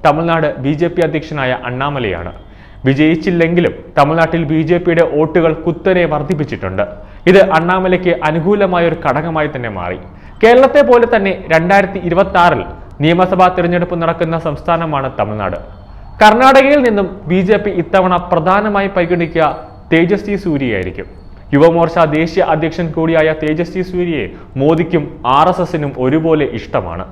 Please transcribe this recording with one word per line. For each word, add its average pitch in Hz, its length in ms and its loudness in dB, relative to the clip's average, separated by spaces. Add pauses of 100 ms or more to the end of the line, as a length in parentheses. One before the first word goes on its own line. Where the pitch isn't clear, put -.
തമിഴ്നാട് 160 420 0 (160)
ബി 147 180 0
ജെ 170 120 0
പി 175 120 0
അധ്യക്ഷനായ 147 460 -4 (180)
അണ്ണാമലയാണ്. 123 640 -6 (560)
വിജയിച്ചില്ലെങ്കിലും 165 840 2 (240)
തമിഴ്നാട്ടിൽ 160 540 2
ബി 160 80 2 (100)
ജെ 175 140 4
പിയുടെ 170 300 2
വോട്ടുകൾ 160 400 2 (100)
കുത്തനെ 175 480 0
വർദ്ധിപ്പിച്ചിട്ടുണ്ട്. 139 720 -4 (480)
ഇത് 190 80 8 (160)
അണ്ണാമലയ്ക്ക് 180 580 0 (140)
അനുകൂലമായ 180 600 0
ഒരു 160 160 -4
ഘടകമായി 151 500 -2
തന്നെ 117 220 -8
മാറി. 90 200 -8 (460)
കേരളത്തെ 262 460 6
പോലെ 240 240 6
തന്നെ 196 200 0 (200)
രണ്ടായിരത്തി 185 460 2 (100)
ഇരുപത്തിയാറിൽ 170 520 2 (420)
നിയമസഭാ 180 400 4 (120)
തിരഞ്ഞെടുപ്പ് 175 440 -2
നടക്കുന്ന 165 360 -2 (100)
സംസ്ഥാനമാണ് 151 640 -4 (100)
തമിഴ്നാട്. 104 380 -4 (680)
കർണാടകയിൽ 262 640 6
നിന്നും 202 200 0 (240)
ബി 185 80 2 (100)
ജെ 208 160 4
പി 208 60 -2 (120)
ഇത്തവണ 185 320 2 (180)
പ്രധാനമായി 196 640 0
പരിഗണിക്കുക 165 480 0 (480)
തേജസ്വി 196 500 0
സൂര്യയായിരിക്കും. 107 640 -4 (480)
യുവമോർച്ച 165 500 4 (140)
ദേശീയ 165 240 0 (120)
അധ്യക്ഷൻ 165 320 -2 (100)
കൂടിയായ 160 320 2 (140)
തേജസ്വി 170 480 -4
സൂര്യയെ 170 360 -4 (340)
മോദിക്കും 147 460 0 (320)
ആർ 160 140 4
എസ് 175 140 -2
എസിനും 147 260 -6 (120)
ഒരുപോലെ 156 440 2 (100)
ഇഷ്ടമാണ്. 90 540 -6